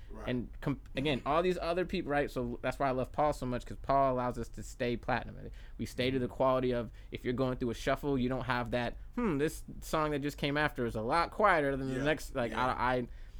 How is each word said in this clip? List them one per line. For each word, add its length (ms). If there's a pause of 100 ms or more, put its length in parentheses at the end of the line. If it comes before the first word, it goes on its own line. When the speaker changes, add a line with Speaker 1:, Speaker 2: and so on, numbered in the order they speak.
(120)
Speaker 1:
Right. 180
Speaker 2:
And 200 (120)
com-, 180 (180)
again, 280
all 180
these 180
other 240
people, 260
right? 200
So 300
that's 180
why 80
I 40
love 220
Paul 200
so 120
much, 200
'cause 160
Paul 320
allows 240
us 120
to 140
stay 340
platinum. 380 (420)
We 80
stay 260
to 80
the 60
Speaker 1:
Mm-hmm. 100
Speaker 2:
quality 380
of, 160 (220)
if 140
you're 80
going 240
through 140
a 20
shuffle, 440
you 120
don't 160
have 260
that, 260 (180)
"Hmm, 240
this 240 (180)
song 300
that 80
just 180
came 200
after 280
is 100
a 60
lot 300
quieter 460
than 120
the 80
Speaker 1:
Yeah. 60
Speaker 2:
next." 320
Like, 160
Speaker 1:
Yeah. 140
Speaker 2:
I, 300
I 120 (320)